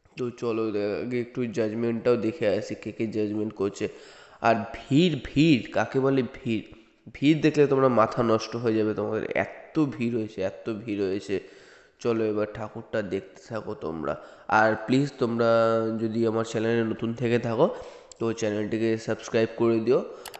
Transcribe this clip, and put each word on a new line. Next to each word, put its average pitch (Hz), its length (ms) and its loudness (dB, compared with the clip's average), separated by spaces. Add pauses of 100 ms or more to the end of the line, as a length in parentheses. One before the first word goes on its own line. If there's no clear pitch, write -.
(180)
তো 123 120 -4
চলো 113 380 -2 (380)
আগে 123 140 -2
একটু 120 260 -4
জাজমেন্টটাও 117 680 0
দেখে 110 320 0
আসি, 104 260 -2
কে 107 180 -10
কে 113 140 -4
জাজমেন্ট 107 480 -2
করছে। 98 340 -4 (520)
আর 117 140 4
ভিড়, 143 680 2
ভিড়, 139 480 2
কাকে 110 280 0
বলে 135 220 2
ভিড়? - 540 -4 (380)
ভিড় 147 260 4
দেখলে 147 260 6
তোমরা 135 220 4
মাথা 113 340 4
নষ্ট 113 340 2
হয়ে 117 180 0
যাবে 107 200 2
তোমাদের, 107 400 -4
এত - 440 -4
ভিড় 120 400 0
হয়েছে, 107 240 -6
এত 101 280 -6
ভিড় 104 340 -4
হয়েছে। 98 360 -2 (580)
চলো 113 260 0
এবার 107 300 0
ঠাকুরটা 113 480 -8
দেখতে 95 460 -8
থাকো 107 260 -8
তোমরা। 78 500 -6 (240)
আর 110 280 4 (100)
প্লিজ 139 320 2
তোমরা 117 280 0 (520)
যদি 113 280 0
আমার 113 180 0
চ্যানেলে 113 400 0
নতুন 113 300 -2
থেকে 120 240 0
থাকো, 120 360 2 (440)
তো 113 140 0
চ্যানেলটিকে 110 680 0
সাবস্ক্রাইব 113 580 0
করে 117 220 4
দিও, 123 260 2 (360)